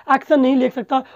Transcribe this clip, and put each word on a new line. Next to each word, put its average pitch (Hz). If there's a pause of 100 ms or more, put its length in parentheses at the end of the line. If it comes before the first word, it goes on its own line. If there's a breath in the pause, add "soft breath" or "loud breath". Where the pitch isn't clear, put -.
(120)
एक्शन 269
नहीं 262
ले 254
सकता, 262 (140 loud breath)